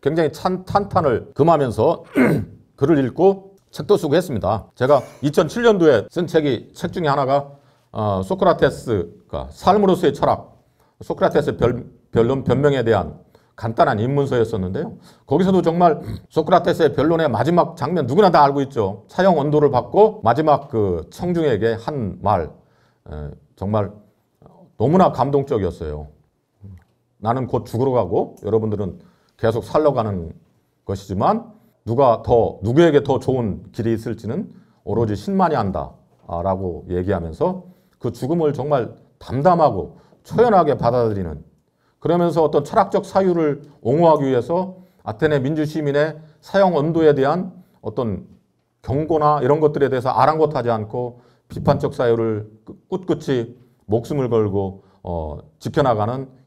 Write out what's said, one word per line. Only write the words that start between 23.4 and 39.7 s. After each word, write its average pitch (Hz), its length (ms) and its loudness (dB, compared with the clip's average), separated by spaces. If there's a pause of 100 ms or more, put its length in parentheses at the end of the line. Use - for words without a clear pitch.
정말 101 360 -2 (840)
너무나 156 360 4
감동적이었어요. 95 960 -4 (1120)
"나는 120 280 -4
곧 117 180 -4
죽으러 127 280 -2
가고 113 520 -2
여러분들은 104 560 -4 (380)
계속 117 260 -2
살러 151 300 2
가는 101 380 -4 (520)
것이지만 113 640 -2 (360)
누가 117 360 2
더, 113 400 2
누구에게 143 420 4
더 131 140 0
좋은 117 540 -4
길이 113 220 -2
있을지는 113 580 -8 (320)
오로지 104 320 -2
신만이 180 400 0
안다"라고 90 1300 -6
얘기하면서 92 720 -4 (340)
그 120 140 -6
죽음을 151 400 -2
정말 131 420 -4 (240)
담담하고 139 800 0 (240)